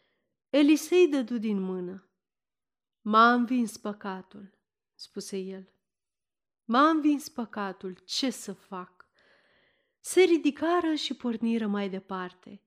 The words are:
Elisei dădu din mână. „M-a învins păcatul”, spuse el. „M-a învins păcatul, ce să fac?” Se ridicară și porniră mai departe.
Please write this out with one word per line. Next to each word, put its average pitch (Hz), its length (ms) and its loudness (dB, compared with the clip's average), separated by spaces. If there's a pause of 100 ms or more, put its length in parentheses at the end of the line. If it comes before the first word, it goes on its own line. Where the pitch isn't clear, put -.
(500)
Elisei 302 580 4
dădu 254 300 -2
din 208 220 -2
mână. 185 500 -8 (920)
„M-a 220 320 6
învins 240 440 0
păcatul”, 202 800 -14 (360)
spuse - 440 -12
el. 190 320 -12 (920)
„M-a 269 260 4
învins 294 400 0
păcatul, 196 760 -10
ce - 240 -4
să - 240 -10
fac?” - 520 -16 (920)
Se - 220 2
ridicară 330 720 2
și 277 220 -6
porniră 226 520 -4
mai 202 220 -4
departe. 190 760 -12